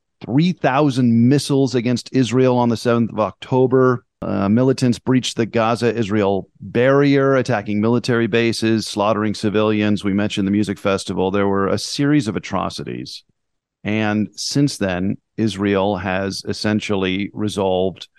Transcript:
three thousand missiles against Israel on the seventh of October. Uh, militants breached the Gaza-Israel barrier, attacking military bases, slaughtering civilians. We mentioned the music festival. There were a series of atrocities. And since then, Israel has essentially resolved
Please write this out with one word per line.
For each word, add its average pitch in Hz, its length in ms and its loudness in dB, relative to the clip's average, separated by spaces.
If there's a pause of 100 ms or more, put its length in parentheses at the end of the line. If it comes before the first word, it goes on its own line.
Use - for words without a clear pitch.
(260)
three 156 260 2
thousand 127 760 2
missiles 135 460 2
against 120 360 -2
Israel 127 460 2
on 123 120 2
the 113 80 0
seventh 117 340 0
of - 80 -4
October. 127 840 2 (160)
Uh, 98 300 -2
militants 127 480 2
breached 127 400 -2
the 113 80 0
Gaza-Israel 107 1040 0 (100)
barrier, 135 760 2
attacking 104 440 -2
military 117 460 2
bases, 113 640 0
slaughtering 104 480 0
civilians. 107 680 0
We 101 80 -2
mentioned 101 360 -2
the 98 40 0
music 101 280 0
festival. 95 500 -2
There 98 180 0
were 98 200 0
a 92 100 -2
series 143 500 0
of 98 80 -4
atrocities. 85 880 -8 (600)
And 107 500 -2
since - 460 -2
then, 95 380 -2 (200)
Israel 101 600 0
has 95 500 -4
essentially 101 840 -2
resolved 95 760 -2 (120)